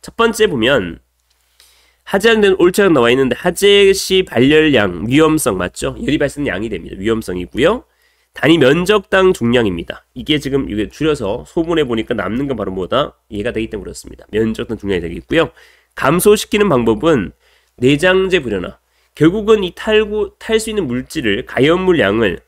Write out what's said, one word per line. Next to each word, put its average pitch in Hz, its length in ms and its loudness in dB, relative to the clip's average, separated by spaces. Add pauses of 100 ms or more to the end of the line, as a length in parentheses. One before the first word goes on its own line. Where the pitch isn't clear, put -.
첫 - 140 -18
번째 214 320 2
보면 117 500 0 (1040)
하자는 202 540 2
옳지 180 220 2
않게 185 140 4
나와 117 160 4
있는데, 127 260 2
하재 196 560 2
시 190 300 0
발열량, 127 840 2
위험성 147 500 2
맞죠? 127 440 -6
열이 135 140 -2
발생된 139 380 -4
양이 110 160 -6
됩니다. 85 280 -10
위험성이고요. 110 840 -2 (480)
단위 156 240 2
면적당 185 800 2
중량입니다. 117 800 -2
이게 135 240 -4
지금 135 320 -4
이게 101 180 -4
줄여서 135 580 -4
소분해 165 380 -2
보니까 117 300 -4
남는 110 340 -4
건 131 80 -4
바로 95 160 -8
뭐다? 95 460 -4 (120)
얘가 110 220 -6
되기 113 160 -6
때문에 98 160 -10
그렇습니다. - 460 -18
면적당 113 480 -2
중량이 95 240 -2
되겠고요. 98 480 -4 (460)
감소시키는 208 760 2
방법은 120 600 0 (440)
내장재 180 640 2
불연화. 101 380 -8 (360)
결국은 202 480 2
이 175 120 -6
탈구, 214 640 -2
탈 226 220 -2
수 226 100 -8
있는 202 160 -4
물질을, 123 580 -4
가염 160 380 2
물량을 110 640 2